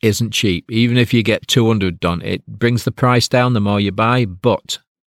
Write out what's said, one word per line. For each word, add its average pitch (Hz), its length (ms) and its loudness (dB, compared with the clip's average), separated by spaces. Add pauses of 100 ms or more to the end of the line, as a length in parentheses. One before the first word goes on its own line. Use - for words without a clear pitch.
isn't 107 300 0
cheap. 92 400 -2
Even 120 260 2
if 123 160 2
you 117 80 4
get 107 260 -2
two 117 200 2
hundred 98 320 0
done, 87 220 -2
it 95 240 -8
brings 117 400 -2
the 110 60 0
price 123 360 2
down 123 260 2
the 110 80 2
more 101 200 0
you 98 100 0
buy, 117 340 0
but 95 540 -2 (280)